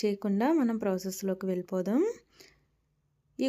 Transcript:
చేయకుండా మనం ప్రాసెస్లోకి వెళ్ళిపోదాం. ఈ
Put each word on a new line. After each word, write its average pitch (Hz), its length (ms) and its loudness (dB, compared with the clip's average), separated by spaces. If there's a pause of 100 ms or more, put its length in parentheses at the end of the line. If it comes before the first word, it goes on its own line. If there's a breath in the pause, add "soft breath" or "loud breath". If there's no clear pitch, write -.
చేయకుండా 202 440 0 (120)
మనం 226 240 0
ప్రాసెస్లోకి 190 680 -2
వెళ్ళిపోదాం. 185 500 0 (1400 soft breath)
ఈ 254 100 0